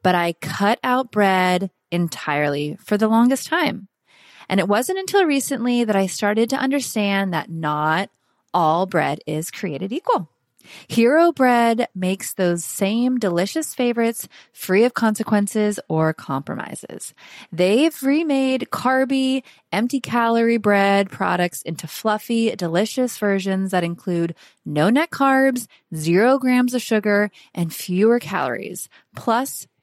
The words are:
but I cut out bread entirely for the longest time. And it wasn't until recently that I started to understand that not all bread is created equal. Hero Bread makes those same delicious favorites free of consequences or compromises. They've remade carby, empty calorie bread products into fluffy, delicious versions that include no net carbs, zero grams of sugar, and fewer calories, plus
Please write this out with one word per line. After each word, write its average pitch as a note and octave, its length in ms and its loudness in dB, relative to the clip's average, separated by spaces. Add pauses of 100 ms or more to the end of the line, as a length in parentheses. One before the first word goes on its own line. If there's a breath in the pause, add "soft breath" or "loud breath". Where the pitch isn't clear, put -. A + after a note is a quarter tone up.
but F#3 120 4
I E3+ 180 0
cut G3 500 -2
out B3+ 280 -2
bread F#3 580 2 (200)
entirely D3 920 -2
for G#3 160 -2
the G#3+ 120 2
longest A#3+ 380 2
time. D#4 420 -2 (580 loud breath)
And F#3+ 120 0
it F#3+ 100 0
wasn't B3+ 300 0
until F#4+ 260 2
recently B3 580 0
that G#3+ 140 2
I G3 80 2
started G#3+ 460 0
to C4+ 40 0
understand G3+ 800 -2
that D#3 160 -4
not D#3+ 600 -2 (440)
all E3+ 320 2
bread D3+ 400 0
is D#3 260 -6
created F3 400 -8
equal. D4 380 -2 (580 loud breath)
Hero D4+ 440 4
Bread A#3+ 640 2
makes F#3 400 -4
those F3 280 0
same A#3+ 540 -2
delicious G3+ 560 -2
favorites A#3 540 -2 (260 loud breath)
free G3 300 2
of B3 100 2
consequences G#3 840 0 (100)
or D#3+ 240 2
compromises. - 1040 -10 (360 loud breath)
They've G#3+ 520 2
remade C4+ 680 0
carby, C4 680 0 (300 soft breath)
empty A#3+ 280 -2
calorie A#3 580 2
bread G3 520 2
products F3+ 540 -2
into D#3+ 240 -10
fluffy, A3 680 -2
delicious G#3 600 -2
versions F#3+ 540 -2
that F3+ 120 0
include E3+ 520 -4 (280 soft breath)
no D3+ 280 0
net D4+ 180 2
carbs, C4+ 560 2 (300 soft breath)
zero F3+ 420 2
grams B3+ 380 2
of A#3 80 -2
sugar, G#3 480 0 (240 soft breath)
and E3+ 180 -4
fewer G#3+ 460 2
calories, - 680 -6 (280 soft breath)
plus B3+ 520 -4 (160)